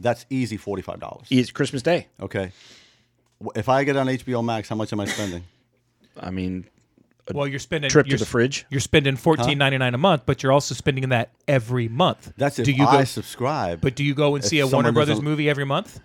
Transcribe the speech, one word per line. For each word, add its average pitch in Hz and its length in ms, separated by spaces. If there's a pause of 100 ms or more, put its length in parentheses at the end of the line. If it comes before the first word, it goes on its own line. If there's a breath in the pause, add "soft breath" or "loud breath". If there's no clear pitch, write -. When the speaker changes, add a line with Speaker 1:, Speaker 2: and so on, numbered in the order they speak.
Speaker 1:
That's 120 280
easy 123 300
forty-five 92 420
dollars. - 300
Speaker 2:
Easy, 123 220
Christmas 139 280
Day. 160 280 (120)
Speaker 1:
Okay. 95 320 (880 soft breath)
W-, 107 180
if 110 120
I 135 140
get 139 120
on 135 140
H 131 160
B 127 80
O 117 80
Max, 113 260
how 110 80
much 110 160
am 104 80
I 101 60
spending? 90 380 (760)
Speaker 2:
I - 120
mean, 92 360 (640)
a - 40
Speaker 3:
Well, 143 140
you're 139 140
spending 147 300
Speaker 2:
trip 143 160
to 135 40
Speaker 3:
you're 135 80
Speaker 2:
the 107 60
Speaker 3:
s-, - 60
Speaker 2:
fridge. 127 380
Speaker 3:
you're 135 120
spending 139 360
fourteen 139 400
ninety-nine 135 380
a 123 40
month, 160 280
but 143 160
you're 135 100
also 139 220
spending 131 360
that 117 200 (180)
every 123 400
month. 131 480
Speaker 1:
That's 139 220
if 120 80
Speaker 3:
Do 143 60
you 139 120
Speaker 1:
I 139 140
Speaker 3:
go, 139 60
Speaker 1:
subscribe. 117 760
Speaker 3:
but 135 140
do 143 100
you 143 100
go 143 200
and 143 100
Speaker 1:
If - 60
Speaker 3:
see 156 80
a 143 60
Warner 131 60
Speaker 1:
someone 131 240
Speaker 3:
Brothers 147 200
Speaker 1:
doesn't 151 100
Speaker 3:
movie 151 240
every 143 160
month 143 400